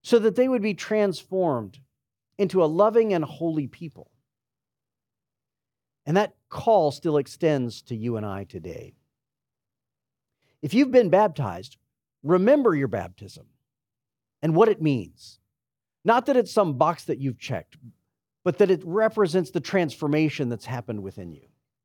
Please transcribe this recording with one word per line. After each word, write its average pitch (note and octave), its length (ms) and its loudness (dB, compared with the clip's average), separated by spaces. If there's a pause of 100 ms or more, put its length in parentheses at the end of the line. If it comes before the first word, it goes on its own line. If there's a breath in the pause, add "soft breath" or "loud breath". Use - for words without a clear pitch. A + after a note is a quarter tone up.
so A#3 160 4
that A3 160 0
they B3+ 100 2
would B3+ 160 -2
be G#3 120 -2
transformed F3+ 1040 -2 (580)
into F#3 240 2
a D#3+ 40 4
loving G#3 460 2
and E3 120 0
holy D#3 420 -6
people. - 460 -18 (1900)
And D3+ 100 0
that G3+ 200 -2 (120)
call F3 440 2
still D#3 240 -2
extends C#3 640 -2
to B2 140 -10
you A2+ 200 -6
and G#2+ 80 -6
I G2 200 -8
today. E2 500 -16 (1700)
If C3+ 120 -4
you've B3+ 180 2
been A#3 180 4
baptized, C#3+ 640 0 (460)
remember G3 520 4
your C#3 140 -2
baptism F2+ 580 -10 (920)
and D#3 140 0
what G#3+ 140 6
it G#3 120 0
means. B2+ 600 -4 (640)
Not A3+ 220 2
that B3+ 100 2
it's A3 160 0
some E3 260 0
box D#3+ 280 0
that C3+ 120 -4
you've C3 200 -6
checked, - 380 -10 (680)
but F3+ 140 -2
that G3 120 4
it F#3 140 0
represents F#3+ 640 0
the E3+ 100 -4
transformation D3+ 880 -2
that's A#2 180 -8
happened A#2+ 360 -8
within F#2+ 300 -14
you. C#2+ 140 -20 (380)